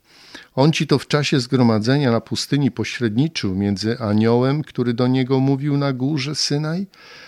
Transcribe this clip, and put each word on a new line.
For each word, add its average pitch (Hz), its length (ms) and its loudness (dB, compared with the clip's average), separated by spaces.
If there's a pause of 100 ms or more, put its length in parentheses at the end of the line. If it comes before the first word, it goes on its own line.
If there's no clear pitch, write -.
(560)
On 151 180 4
ci 147 140 -2
to 143 120 2
w - 80 -16
czasie 147 320 0
zgromadzenia 120 720 2
na 113 100 2
pustyni 135 500 -2
pośredniczył 113 840 -2
między 101 440 -2
aniołem, 117 640 2
który 120 300 -2
do 123 140 0
niego 131 320 2
mówił 139 380 0
na 139 160 -2
górze 135 420 -4
Synaj, 156 520 -4 (400)